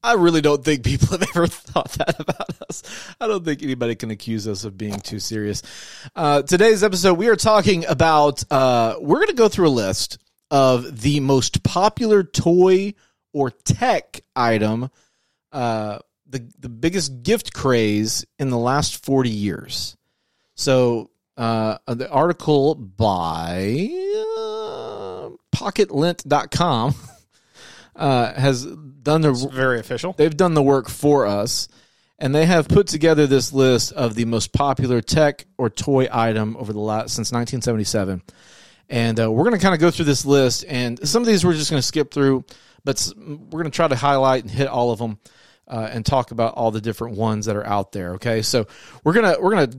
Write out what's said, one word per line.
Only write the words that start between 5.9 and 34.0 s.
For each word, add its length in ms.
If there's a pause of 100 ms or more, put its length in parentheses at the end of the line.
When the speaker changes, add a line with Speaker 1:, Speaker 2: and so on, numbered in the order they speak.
Speaker 1:
Uh, 280
today's 400
episode, 320
we 120
are 80
talking 520
about, 640
uh, 500
we're 200
gonna 120
go 140
through 200
a 20
list 500 (300)
of 500
the 220
most 420
popular 600
toy 680 (380)
or 200
tech 680 (160)
item, 540 (640)
uh, 460 (280)
the, 180 (140)
the 80
biggest 560
gift 300
craze 720 (120)
in 120
the 80
last 480
forty 240
years. 680 (600)
So, 540 (280)
uh, 400 (100)
the 220
article 680
by, 1120 (400)
uh, 1000 (240)
pocket 380
lint 360
dot 240
com, 440 (500)
<laughs> 500
uh, 380
has 320
done 560
the 100
Speaker 2:
It's 120
very 360
official. 340
Speaker 1:
They've 220
done 180
the 100
work 260
for 380
us, 420 (500)
and 160
they 100
have 220
put 200
together 400
this 260
list 400
of 220